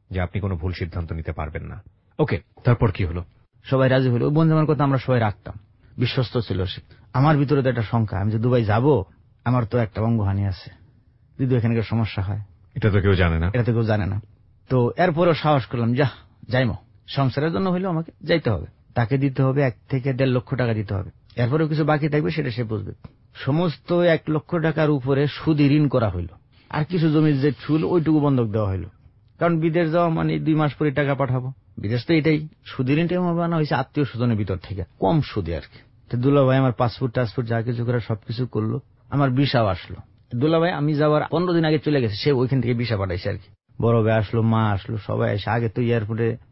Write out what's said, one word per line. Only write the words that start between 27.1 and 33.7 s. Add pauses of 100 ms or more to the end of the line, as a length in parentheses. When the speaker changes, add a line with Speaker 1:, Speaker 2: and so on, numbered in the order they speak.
Speaker 2:
জমি
যে
ছিল,
ওইটুকু
বন্ধক
দেওয়া
হইল। (540)
কারণ
বিদেশ
যাওয়া
মানে
দুই
মাস
পরে
টাকা
পাঠাবো, (240)
বিদেশ
তো
এটাই। (180)
সুদি
ঋণটা
এমন
বানা
হয়েছে